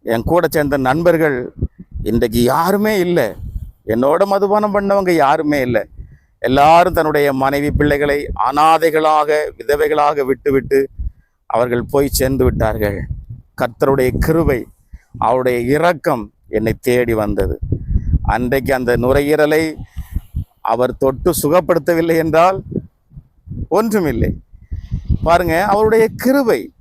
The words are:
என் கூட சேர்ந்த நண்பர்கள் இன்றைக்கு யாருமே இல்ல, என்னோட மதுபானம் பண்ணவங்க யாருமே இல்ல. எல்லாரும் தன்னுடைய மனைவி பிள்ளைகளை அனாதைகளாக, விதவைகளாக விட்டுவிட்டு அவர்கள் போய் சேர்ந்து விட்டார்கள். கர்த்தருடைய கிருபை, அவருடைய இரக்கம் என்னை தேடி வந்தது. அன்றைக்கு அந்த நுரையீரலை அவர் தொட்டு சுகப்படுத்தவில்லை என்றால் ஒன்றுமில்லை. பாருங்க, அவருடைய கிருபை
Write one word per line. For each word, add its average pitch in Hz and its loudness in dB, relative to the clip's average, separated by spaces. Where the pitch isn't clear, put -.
என் 113 -4
கூட 165 0
சேர்ந்த 143 -2
நண்பர்கள் 147 0
இன்றைக்கு 117 0
யாருமே 190 0
இல்ல, 170 0
என்னோட 139 2
மதுபானம் 202 0
பண்ணவங்க 196 0
யாருமே 147 2
இல்ல. 120 -2
எல்லாரும் 160 4
தன்னுடைய 147 2
மனைவி 143 -2
பிள்ளைகளை 147 0
அனாதைகளாக, 156 2
விதவைகளாக 147 0
விட்டுவிட்டு 135 0
அவர்கள் 120 -2
போய் 143 0
சேர்ந்து 131 -2
விட்டார்கள். 107 -2
கர்த்தருடைய 127 0
கிருபை, 151 0
அவருடைய 123 0
இரக்கம் 143 0
என்னை 107 0
தேடி 120 0
வந்தது. 101 -2
அன்றைக்கு 123 -2
அந்த 123 0
நுரையீரலை 147 2
அவர் 117 -2
தொட்டு 135 0
சுகப்படுத்தவில்லை 165 0
என்றால் 165 2
ஒன்றுமில்லை. 175 0
பாருங்க, 170 2
அவருடைய 214 2
கிருபை 233 0